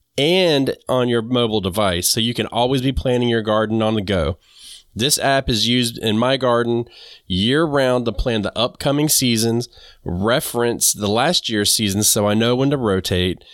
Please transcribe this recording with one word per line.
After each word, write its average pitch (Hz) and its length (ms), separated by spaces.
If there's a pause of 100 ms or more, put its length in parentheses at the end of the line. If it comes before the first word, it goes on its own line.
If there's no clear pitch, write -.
(180)
and 151 580 (140)
on 127 180
your 117 140
mobile 113 400
device, 90 480
so - 100
you 117 140
can 113 140
always 127 340
be 135 100
planting 123 380
your 117 140
garden 110 400
on 110 100
the 110 80
go. 90 380 (540)
This 139 260
app 135 280
is 110 220
used 120 300
in 107 180
my 127 180
garden 120 480 (420)
year-round 127 800
to 113 60
plan 113 300
the 98 160
upcoming 143 500
seasons, 117 600 (340)
reference 117 880
the 101 160
last 127 400
year's 104 240
seasons 104 380
so 104 180
I 104 60
know 117 240
when 135 140
to 147 60
rotate, 92 640 (120)